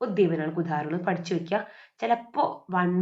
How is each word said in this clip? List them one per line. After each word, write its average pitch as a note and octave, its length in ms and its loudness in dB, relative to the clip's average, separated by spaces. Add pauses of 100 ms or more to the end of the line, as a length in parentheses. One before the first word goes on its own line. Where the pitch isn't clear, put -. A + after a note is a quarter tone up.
ഉദ്ദീപനങ്ങൾക്ക് E3+ 580 2
ഉദാഹരണങ്ങൾ D#3 460 -2
പഠിച്ചു F3+ 260 -2
വെക്കുക. E3+ 240 -2 (420)
ചിലപ്പോ A#3 440 0 (320)
വൺ F3+ 140 2 (120)